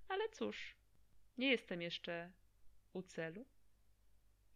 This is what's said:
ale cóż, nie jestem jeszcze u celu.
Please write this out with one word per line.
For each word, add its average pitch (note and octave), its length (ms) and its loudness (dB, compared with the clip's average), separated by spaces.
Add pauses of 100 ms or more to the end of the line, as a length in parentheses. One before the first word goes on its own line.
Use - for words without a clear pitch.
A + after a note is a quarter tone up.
ale G4 200 2
cóż, - 480 -4 (600)
nie C4 120 6
jestem G3 320 4
jeszcze E3+ 500 -4 (600)
u F#3 100 -2
celu. F3 440 -4 (1080)